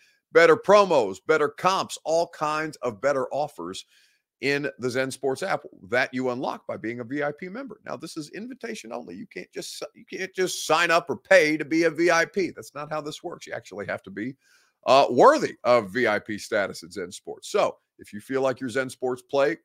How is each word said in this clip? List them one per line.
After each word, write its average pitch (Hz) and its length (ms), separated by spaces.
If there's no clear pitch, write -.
better 160 260
promos, 165 680
better 156 240
comps, 180 540
all 165 240
kinds 156 500
of 110 240
better 135 300
offers 95 540
in 143 260
the 123 100
Zen 131 220
Sports 131 300
app 180 200
that 127 240
you 127 180
unlock 143 360
by 113 80
being 113 240
a 123 40
V 139 200
I 147 80
P 180 160
member. 226 380
Now, - 100
this 175 220
is 147 140
invitation 233 600
only. 123 240
You - 120
can't - 260
just, - 300
you - 100
can't 185 300
just - 320
sign 165 240
up 170 180
or 120 60
pay 156 420
to 151 80
be 160 180
a 165 60
V 170 220
I 165 140
P. 165 260
That's - 240
not 147 160
how 156 100
this 147 220
works. 170 240
You - 60
actually 98 320
have 95 180
to 95 80
be, 110 240
uh, 131 240
worthy 226 520
of 117 280
V 117 160
I 104 100
P 104 220
status 98 420
at 82 100
Zen 95 200
Sports. - 380
So 165 280
if - 120
you 104 80
feel 131 220
like 131 180
your 131 120
Zen 131 180
Sports 127 320
play 143 440